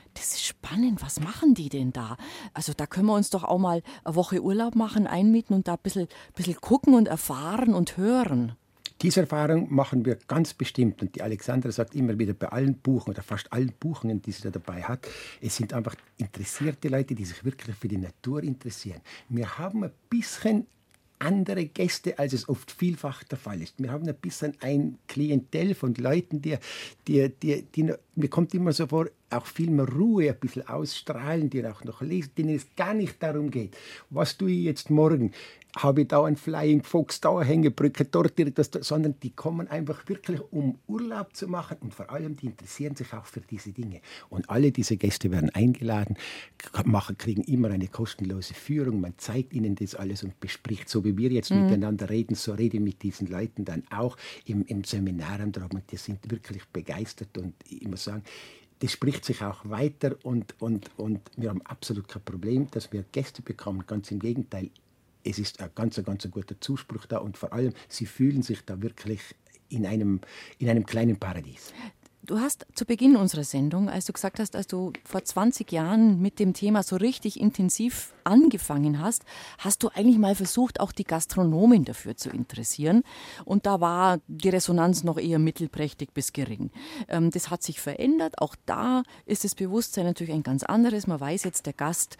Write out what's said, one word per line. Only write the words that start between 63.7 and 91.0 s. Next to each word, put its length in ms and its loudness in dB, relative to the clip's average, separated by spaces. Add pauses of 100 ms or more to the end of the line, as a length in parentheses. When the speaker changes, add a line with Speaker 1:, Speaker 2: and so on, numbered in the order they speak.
Speaker 2:
Ganz 240 -6
im 80 -6
Gegenteil, 520 -4 (520)
es 160 -4
ist 220 -6
ein 140 -10
ganz, 280 -4
ganz 280 -6
guter 320 -10
Zuspruch 420 -8
da 140 -6
und 180 -8
vor 160 -10
allem, 220 0 (140)
sie 180 -8
fühlen 340 2
sich 240 -4
da 160 -10
wirklich 400 -6 (480)
in 160 -2
einem, 360 0 (360)
in 140 0
einem 160 4
kleinen 320 2
Paradies. 560 -10 (480)
Speaker 1:
Du 160 -2
hast 360 -2
zu 100 -4
Beginn 320 8
unserer 280 2
Sendung, 440 2
als 160 -2
du 80 -4
gesagt 260 -4
hast, 160 -4
als 120 -4
du 260 -4 (120)
vor 200 -4
zwanzig 480 0
Jahren 480 6
mit 180 0
dem 160 4
Thema 280 2
so 140 -2
richtig 440 -2
intensiv 840 0
angefangen 800 6
hast, 240 -2 (340)
hast 240 -2
du 60 2
eigentlich 300 6
mal 180 6
versucht, 420 0
auch 140 -2
die 120 -4
Gastronomen 800 6
dafür 320 -8
zu 120 -8
interessieren. 720 0 (440)
Und 180 2
da 160 2
war 480 4
die 220 -2
Resonanz 520 4
noch 160 0
eher 220 2
mittelprächtig 720 -2
bis 200 -6
gering. 380 -6 (380)
Ähm, 220 2
das 200 -4
hat 120 -4
sich 180 -6
verändert. 580 0
Auch 160 -2 (120)
da 360 0 (220)
ist 180 -2
das 140 -2
Bewusstsein 480 -2
natürlich 300 -2
ein 100 -2
ganz 180 -2
anderes. 460 2